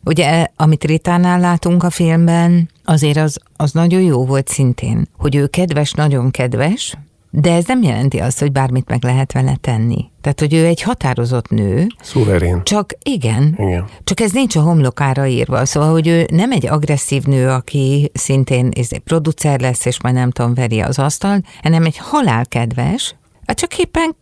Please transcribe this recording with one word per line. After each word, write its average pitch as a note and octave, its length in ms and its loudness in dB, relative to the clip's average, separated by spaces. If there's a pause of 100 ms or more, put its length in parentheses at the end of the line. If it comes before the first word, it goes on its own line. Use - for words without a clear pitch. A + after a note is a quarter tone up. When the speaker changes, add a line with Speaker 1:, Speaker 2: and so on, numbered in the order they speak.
Speaker 1:
Ugye, D#3 420 2 (100)
amit D#3 280 2
Ritánál F3 560 2
látunk F3 420 2
a F3+ 80 0
filmben, E3+ 800 2 (140)
azért D3+ 320 2
az, D#3 220 0 (180)
az D3 160 -2
nagyon E3+ 280 2
jó C3+ 260 2
volt C3+ 220 0
szintén, B2 680 -2
hogy C#3+ 180 -2
ő C#3+ 120 2
kedves, D#3+ 460 -2
nagyon C#3 380 0
kedves, C3 640 -2 (360)
de E3+ 220 2
ez E3+ 140 2
nem B3+ 160 0
jelenti B2+ 360 0
azt, A#2+ 220 -2
hogy D3 120 0
bármit C3 360 -2
meg A#2+ 160 -2
lehet B2+ 280 0
vele C3 280 0
tenni. A#2 500 -2 (100)
Tehát, C#3+ 200 -2
hogy D3+ 140 0
ő E3 120 4
egy E3+ 160 0
határozott B2 680 -2
nő. G#2+ 380 0 (140)
Speaker 2:
Szuverén. F2+ 640 0
Speaker 1:
Csak G3+ 280 -2 (100)
igen. C#3+ 560 0
Speaker 2:
Igen. F#2 260 -2 (200)
Speaker 1:
Csak - 160 -4
ez G#3+ 120 0
nincs A#3+ 240 0
a D#3+ 60 4
homlokára C#3 640 2
írva. B2 380 0
Szóval, D3+ 260 2
hogy D#3+ 180 2
ő E3 240 2
nem G#3+ 200 2
egy - 140 0
agresszív D3 580 -2
nő, C3 240 2
aki C3+ 680 0
szintén, C3 600 0
izé, - 240 -4
producer D#3 640 -2
lesz, B2+ 240 -2
és B2 180 -2
majd B2+ 120 0
nem B2+ 160 0
tudom, A#2+ 240 -2
veri A2+ 260 -2
az - 180 -2
asztalt, F#3 480 -2 (160)
hanem E3 220 2
egy D#3+ 140 -2
halálkedves, B2+ 1200 -2 (300)
hát - 120 -2
csak - 200 -6
éppen E4 420 -2